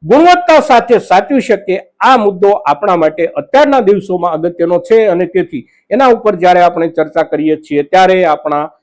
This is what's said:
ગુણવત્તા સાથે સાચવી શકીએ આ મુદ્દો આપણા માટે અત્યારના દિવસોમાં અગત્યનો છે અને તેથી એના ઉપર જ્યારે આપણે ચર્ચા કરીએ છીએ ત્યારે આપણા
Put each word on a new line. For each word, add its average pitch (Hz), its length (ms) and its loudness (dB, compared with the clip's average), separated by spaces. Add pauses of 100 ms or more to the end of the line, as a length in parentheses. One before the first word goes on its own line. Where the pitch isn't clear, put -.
ગુણવત્તા 320 580 4
સાથે 240 380 2
સાચવી 202 420 -2
શકીએ 196 360 -4 (220)
આ 247 180 2
મુદ્દો 202 320 0 (220)
આપણા 196 260 -2
માટે 156 260 -2 (120)
અત્યારના 277 460 0
દિવસોમાં 190 540 -2
અગત્યનો 170 440 -4
છે 220 180 0 (120)
અને 175 180 -2
તેથી 170 360 -6 (260)
એના 254 200 0
ઉપર 214 280 0
જ્યારે 180 240 2
આપણે 170 280 0
ચર્ચા 160 340 -4
કરીએ 156 340 -2
છીએ 147 260 -4
ત્યારે 185 420 2
આપણા 151 400 -4 (180)